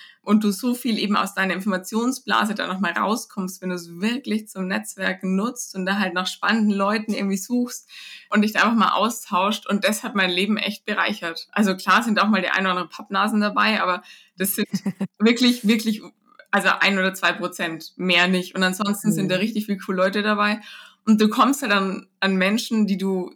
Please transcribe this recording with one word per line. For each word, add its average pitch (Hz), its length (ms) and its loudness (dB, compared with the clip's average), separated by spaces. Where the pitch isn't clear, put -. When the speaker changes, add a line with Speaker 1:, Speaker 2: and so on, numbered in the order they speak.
Speaker 1:
und 214 220 2
du 202 80 2
so 240 240 -2
viel 233 240 -2
eben 202 180 0
aus 196 160 -2
deiner 190 220 0
Informationsblase 208 960 -2
da - 140 -4
nochmal 190 260 -2
rauskommst, 190 680 -4
wenn 185 100 -6
du's 170 280 -10
wirklich 220 480 -4
zum 190 200 -6
Netzwerken 190 680 -4
nutzt 226 400 -4
und 185 120 -4
da 196 100 0
halt 190 160 -2
nach 185 140 -2
spannenden 208 440 0
Leuten 208 420 0
irgendwie 196 240 -2
suchst 247 520 -4
und 208 140 4
dich 214 100 0
da - 80 2
einfach 220 160 4
mal 202 160 4
austauscht. 208 760 -2
Und 202 160 0
das 208 200 0
hat 240 120 -8
mein 190 140 2
Leben 196 280 0
echt - 280 -6
bereichert. 202 680 -4
Also 190 240 2
klar 196 280 2
sind 214 180 2
auch 202 80 2
mal 196 120 4
die 180 80 0
ein - 120 2
oder 190 100 2
andere 180 180 -2
Pappnasen 208 520 -2
dabei, 208 400 2
aber 180 220 0
das 190 180 -2
sind 214 140 -2
Speaker 2:
<laughs> - 400 -6
Speaker 1:
wirklich, 240 480 4
wirklich, 220 360 2
also 190 180 2
ein 190 200 2
oder 190 160 2
zwei 175 180 2
Prozent, 170 640 -6
mehr 180 300 4
nicht. 180 280 0
Und 190 80 0
ansonsten 202 480 0
sind 180 180 0
da 185 60 2
Speaker 2:
Mhm. 185 60 0
Speaker 1:
richtig 220 240 -2
viele 196 140 -4
coole 190 180 -4
Leute 196 240 2
dabei. 208 400 0
Und 214 140 6
du 214 80 6
kommst 254 320 2
halt 233 100 0
an, 190 360 0
an 196 160 2
Menschen, 214 520 2
die 190 100 0
du 185 380 -2